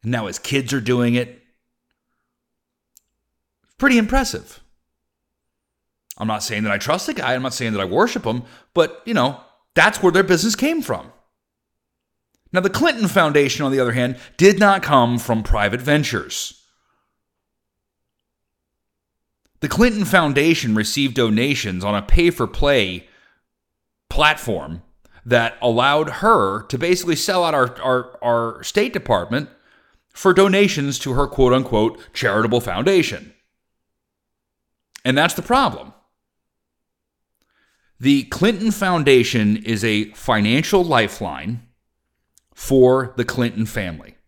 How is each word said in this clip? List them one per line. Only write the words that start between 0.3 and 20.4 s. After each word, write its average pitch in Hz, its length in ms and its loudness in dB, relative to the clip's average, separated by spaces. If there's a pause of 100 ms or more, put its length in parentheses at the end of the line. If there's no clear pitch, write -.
kids 135 320 -4
are 139 80 -2
doing 120 340 0
it. 123 300 -6 (2250)
Pretty 262 200 4
impressive. - 640 -2 (1600)
I'm 107 100 -6
not 107 140 -4
saying 107 220 -6
that 107 80 -2
I 101 60 0
trust 156 280 -2
the 311 80 -6
guy. 127 220 -4
I'm 127 80 -6
not 127 100 -6
saying 113 200 -6
that 101 80 -4
I 95 40 -2
worship 156 380 -2
him. 120 200 -4 (300)
But, - 320 0
you 226 80 -6
know, 139 280 -2 (340)
that's 160 260 4
where 180 100 4
their 185 120 2
business 190 320 0
came 311 260 -2
from. 90 300 -8 (1400)
Now, 185 100 0
the 190 80 0
Clinton 226 400 0
Foundation, 147 560 2
on 135 80 -2
the 135 80 0
other 120 100 0
hand, 123 260 -2 (200)
did 196 200 6
not 196 240 4
come 123 380 2
from 113 240 -4
private 104 380 0
ventures. 127 840 -4 (3000)
The 151 80 -6
Clinton 208 380 0
Foundation 151 680 2